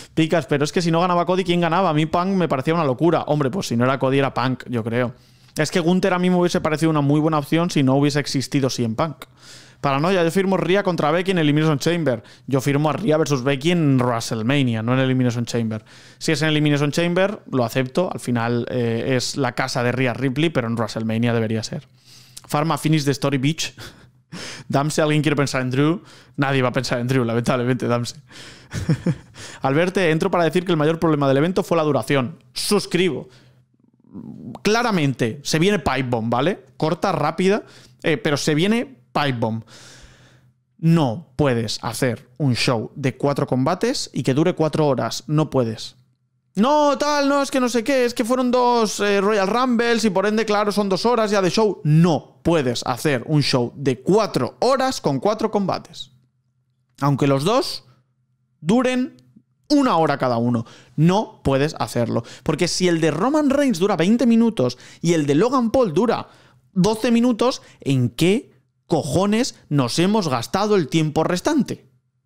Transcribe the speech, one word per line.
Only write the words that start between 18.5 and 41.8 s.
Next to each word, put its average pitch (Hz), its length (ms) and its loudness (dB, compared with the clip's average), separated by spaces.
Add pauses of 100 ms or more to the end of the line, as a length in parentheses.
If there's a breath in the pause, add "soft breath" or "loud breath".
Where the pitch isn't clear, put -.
eh, 120 480 -2
es - 200 -6
la 127 160 -2
casa 131 300 -4
de 120 80 0
Rhea 120 220 0
Ripley, 135 360 -2
pero 123 180 -2
en 117 80 -2
WrestleMania 113 580 -2
debería 110 280 -2
ser. - 260 -10 (600 loud breath)
Farma, 156 300 0
finish 156 260 0
the 143 80 0
story, 139 260 -2
bitch. 143 380 -4 (500 loud breath)
<laughs> - 420 -16
Damse, 147 340 0
¿alguien 151 200 2
quiere 147 140 2
pensar 135 260 0
en 127 80 -4
Drew? 147 320 0 (340 loud breath)
Nadie 135 260 0
va 123 80 2
a 117 40 -2
pensar 127 260 -2
en 120 80 -4
Drew, 127 160 2
lamentablemente, 120 640 0
Damse. 120 280 -2 (800 loud breath)
<laughs> - 640 -8
Alberto, 170 380 0
entro 160 320 0
para 175 140 2
decir 175 200 0
que 185 60 -2
el 160 60 0
mayor 160 220 0
problema 151 280 2
del 135 100 4
evento 185 260 0
fue 170 140 0
la 156 60 2
duración. 135 560 0 (140)
Suscribo. 185 760 -2 (1300 soft breath)
Claramente, 175 800 0
se - 160 0
viene 202 180 2
Pipe 135 320 -2
Bomb, 117 220 -2
¿vale? 135 340 0 (100)
Corta, 170 360 -2
rápida, 180 520 0 (380 loud breath)
eh, 156 160 0
pero 147 180 -2
se 151 200 0
viene 214 420 0 (160)
Pipe 143 260 0
Bomb. 110 240 -4 (1120 loud breath)
No 165 600 0
puedes 117 440 0